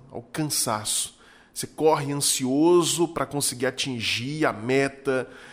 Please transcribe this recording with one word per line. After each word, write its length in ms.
ao 120
cansaço. 960
Você 160
corre 440
ansioso 960
pra 160
conseguir 420
atingir 800
a 80
meta, 760